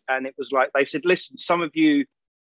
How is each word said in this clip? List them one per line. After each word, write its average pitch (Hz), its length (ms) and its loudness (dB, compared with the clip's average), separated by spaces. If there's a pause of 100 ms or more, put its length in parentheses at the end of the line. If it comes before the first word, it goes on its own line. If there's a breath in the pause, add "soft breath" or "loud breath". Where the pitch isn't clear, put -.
and 131 180 -2
it 135 100 -12
was 123 140 -10
like, 135 240 2
they 139 100 2
said, 139 200 -6
"Listen, - 340 0
some 175 240 -2
of 156 140 -4
you, 151 280 4 (420)